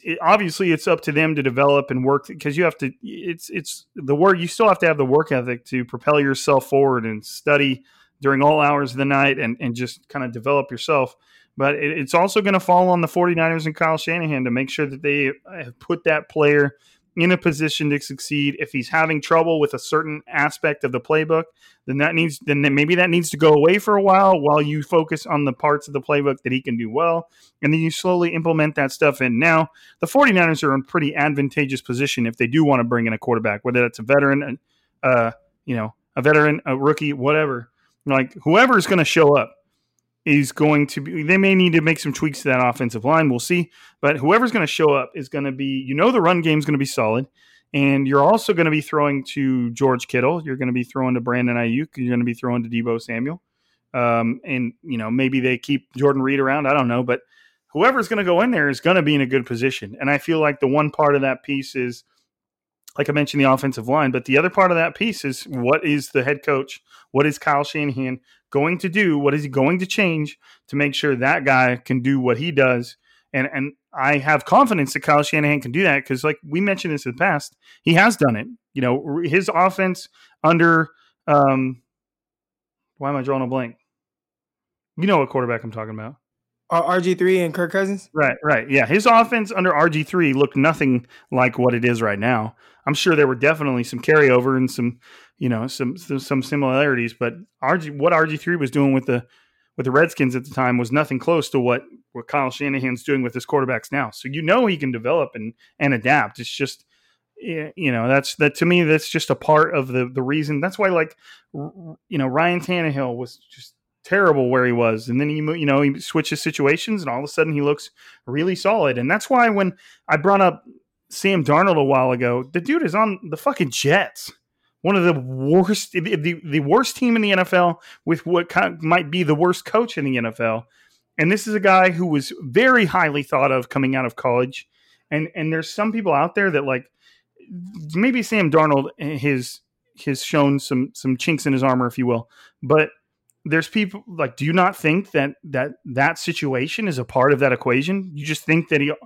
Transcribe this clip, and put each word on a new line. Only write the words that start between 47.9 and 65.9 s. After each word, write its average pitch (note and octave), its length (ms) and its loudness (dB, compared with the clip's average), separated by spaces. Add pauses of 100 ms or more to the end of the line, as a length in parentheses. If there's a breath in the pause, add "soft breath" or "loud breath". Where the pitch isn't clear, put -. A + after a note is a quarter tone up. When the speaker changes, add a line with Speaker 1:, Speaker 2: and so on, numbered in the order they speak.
Speaker 1:
you're C#3 140 4
also G#3+ 320 2
gonna E3 180 2
be D3+ 80 0
throwing C#3+ 500 -2
to C3 400 -2
George B2+ 380 0
Kittle. C#3+ 360 0
You're C3 120 -8
gonna B2+ 160 -4
be B2 100 -2
throwing B2+ 320 -2
to B2 60 0
Brandon B2 360 -2
Ayuk. A#2+ 400 -4
You're B2 140 -4
gonna A#2+ 140 0
be A#2+ 100 -2
throwing A#2+ 300 -4
to A2+ 40 -10
Deebo A#2 320 -4
Samuel. B2+ 400 -8 (540)
Um, A#2 500 0
and, B2+ 380 -4
you C#3 160 -8
know, A2 120 -6
maybe C3 280 0
they B2+ 200 0
keep - 380 -6
Jordan C3+ 260 2
Reed C3+ 180 0
around. C#3 260 0
I C#3 60 2
don't C3+ 160 2
know. A#2+ 160 0
But B2 160 -2 (520 soft breath)
whoever's A3+ 360 2
gonna G#3 160 -2
go F3+ 160 4
in B3 100 2
there D#3 180 2
is C3 120 -4
gonna F3+ 220 2
be D3+ 120 2
in C#3+ 60 2
a C3+ 60 0
good B2+ 200 0
position. A#2 540 -4
And C#3 100 -2
I C#3+ 80 0
feel D#3+ 220 -2
like D3 180 0
the C3+ 100 0
one D3 220 0
part C#3+ 260 2
of C3+ 60 2
that C3 220 -4
piece C#3 320 -6
is, B2 260 -6 (960)
like D3+ 120 -2
I D3 40 -2
mentioned, D3 300 0
the C3+ 80 4
offensive C3 380 -2
line. C#3+ 220 0
But B2 160 -4
the C3+ 120 2
other F3+ 120 2
part F#3 200 2
of E3+ 60 2
that E3 180 -2
piece G#3 300 -6
is, C3 200 -6
what C#3 400 -2
is D3 260 -2